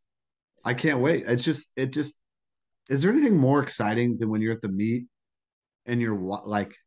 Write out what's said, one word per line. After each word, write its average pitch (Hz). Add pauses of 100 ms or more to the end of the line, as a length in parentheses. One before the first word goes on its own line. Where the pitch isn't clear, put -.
(640)
I 123
can't 139
wait. 143
It's 120
just, 151
it 131
just, 143 (720)
is 135
there 175
anything 247
more 139
exciting 117
than 113
when 107
you're 113
at 113
the 107
meet 110 (800)
and 120
you're 113
wa-, 95
like, 104 (100)